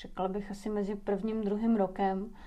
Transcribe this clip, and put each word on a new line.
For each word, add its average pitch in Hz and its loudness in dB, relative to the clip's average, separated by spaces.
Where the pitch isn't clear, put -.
řekla - -2
bych, 202 -4
asi 202 -4
mezi 208 0
prvním, 214 0
druhým 220 4
rokem, 190 0